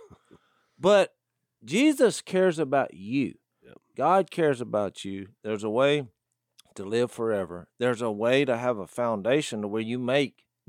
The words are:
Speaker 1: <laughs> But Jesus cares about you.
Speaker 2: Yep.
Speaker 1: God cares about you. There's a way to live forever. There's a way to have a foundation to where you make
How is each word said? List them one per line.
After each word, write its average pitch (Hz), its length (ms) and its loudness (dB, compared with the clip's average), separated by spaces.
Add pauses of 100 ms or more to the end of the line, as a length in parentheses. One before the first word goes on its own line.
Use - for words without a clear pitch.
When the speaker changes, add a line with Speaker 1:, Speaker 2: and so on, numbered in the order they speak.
Speaker 1:
<laughs> - 800 -20
But 190 360 4 (500)
Jesus 240 580 2
cares 185 360 2
about 139 360 0
you. 107 400 -4 (280)
Speaker 2:
Yep. 64 160 -20 (180)
Speaker 1:
God 175 340 2
cares 147 300 0
about 104 440 -4
you. 98 240 -10 (140)
There's 107 220 -4
a 110 60 -4
way 139 360 2 (680)
to 98 100 -12
live 113 260 -2
forever. 95 580 -6 (100)
There's 120 220 0
a 117 100 -2
way 120 360 2
to 123 100 2
have 123 220 -2
a 92 80 -10
foundation 117 760 -2
to 104 60 -6
where 110 140 -4
you 117 160 -6
make 127 460 -2 (240)